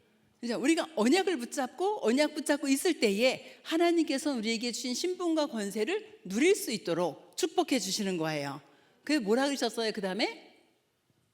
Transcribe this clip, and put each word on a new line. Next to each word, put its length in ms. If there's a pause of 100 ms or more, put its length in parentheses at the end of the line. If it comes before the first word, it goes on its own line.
(400)
그죠? 200
우리가 260 (100)
언약을 420
붙잡고, 680
언약 280
붙잡고 340
있을 320
때에 640
하나님께서 720
우리에게 380
주신 200
신분과 540
권세를 760
누릴 300
수 160
있도록 680
축복해 420
주시는 400
거예요. 420 (440)
그게 160
뭐라 260
그러셨어요? 460
그 100
다음에 500 (800)